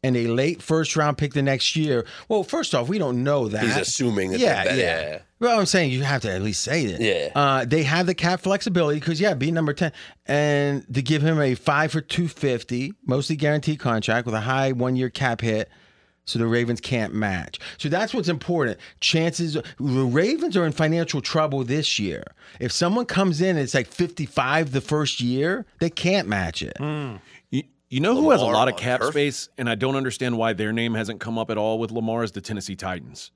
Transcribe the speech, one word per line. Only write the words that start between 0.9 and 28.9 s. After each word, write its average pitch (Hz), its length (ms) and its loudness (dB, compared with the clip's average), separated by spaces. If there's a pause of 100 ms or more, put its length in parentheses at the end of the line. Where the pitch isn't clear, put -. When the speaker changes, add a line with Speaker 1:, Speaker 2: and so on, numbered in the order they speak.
Speaker 1:
round 147 220 2
pick 147 160 -2
the 143 80 2
next 135 340 0
year. 143 300 2 (220)
Well, 214 140 2
first - 320 -2
off, 123 140 0
we 208 100 0
don't 127 240 0
know 139 260 0
that. 104 140 -2
Speaker 2:
He's 117 140 0
assuming 104 560 0
that 95 80 0
Speaker 1:
Yeah, 135 240 2
Speaker 2:
they're 92 80 2
bet-, 131 60 2
Speaker 1:
yeah. 82 220 0 (100)
Speaker 2:
yeah. 78 80 -10 (220)
Speaker 1:
Well, 233 180 2
I'm 190 80 2
saying 170 260 2
you 131 100 0
have 139 200 0
to 107 100 -2
at 92 100 -2
least 104 200 -2
say 147 240 0
that. 92 140 -4
Speaker 2:
Yeah. 90 340 0
Speaker 1:
Uh, 135 300 2
they 151 200 2
have 165 220 2
the 180 80 0
cap 175 260 0
flexibility 175 600 2
'cause, 160 200 -2
yeah, 202 140 4
be 139 160 0
number 160 220 2
ten. 156 200 0 (340)
And 143 680 2
to 131 80 0
give 143 220 2
him 156 180 4
a 131 140 4
five 147 380 2
for 160 100 0
two 175 260 -2
fifty, 131 640 -2 (140)
mostly 143 300 0
guaranteed 147 420 0
contract 117 480 0
with 113 80 -2
a 110 60 0
high 135 320 0
one-year 127 380 0
cap 123 300 -2
hit 110 300 0 (560)
so - 120 -4
the 113 80 2
Ravens 117 340 0
can't 113 340 -2
match. 98 440 -4 (200)
So 151 100 -4
that's 190 260 0
what's 180 140 -2
important. 156 500 -2 (220)
Chances, 160 540 0
the 147 80 -2 (160)
Ravens 151 760 2
are 175 100 4
in 151 60 0
financial 160 500 0
trouble 147 420 0
this 143 340 -2
year. 85 240 -4 (380)
If 123 120 -2
someone 214 340 2
comes 175 340 2
in 190 160 4
and - 40 2
it's 127 140 -2
like 127 140 2
fifty-five 151 840 0
the 135 100 0
first 151 380 -2
year, 143 460 0 (120)
they 165 120 0
can't 175 380 0
match 92 340 -2
it. - 160 -10
Speaker 3:
Hmm. 143 380 -6 (340)
Speaker 4:
You, 135 120 -2 (260)
you 131 120 -2
know 208 140 2
who 302 160 4
has 247 120 6
a - 20 4
Speaker 2:
Lamar 117 160 2
Speaker 4:
lot 127 80 4
of 127 60 -2
Speaker 2:
on - 60 -10
Speaker 4:
cap 123 200 0